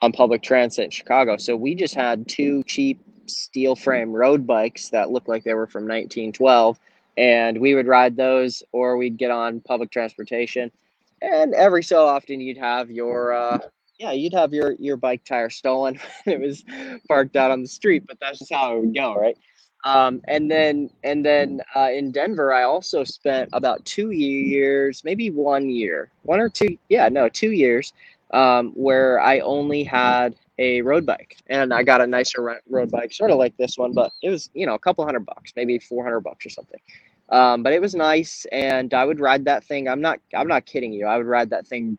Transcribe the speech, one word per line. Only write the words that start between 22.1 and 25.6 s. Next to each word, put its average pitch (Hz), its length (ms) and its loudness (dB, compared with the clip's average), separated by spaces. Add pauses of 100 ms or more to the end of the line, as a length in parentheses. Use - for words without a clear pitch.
Denver, 143 420 0
I 127 100 4
also 156 400 0
spent 131 480 -4
about 127 320 -2
two 214 280 -6
years, 139 920 0
maybe 202 280 -4
one 139 380 0